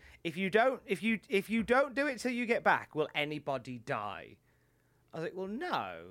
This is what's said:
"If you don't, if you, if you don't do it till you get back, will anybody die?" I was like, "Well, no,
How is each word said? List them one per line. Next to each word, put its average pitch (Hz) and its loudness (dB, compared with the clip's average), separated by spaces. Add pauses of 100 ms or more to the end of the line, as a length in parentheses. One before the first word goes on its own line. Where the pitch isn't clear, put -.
(260)
"If 165 -6
you 190 0
don't, 226 4
if 190 -2
you, 220 2 (100)
if 196 0
you 226 0
don't 254 4
do 277 0
it 254 -4
till 247 -2
you 240 -2
get 208 2
back, - 4
will 147 2
anybody 143 -4
die?" 104 -6 (800)
I - -8
was 160 -4
like, 170 -6
"Well, 185 -6
no, 190 -4 (120)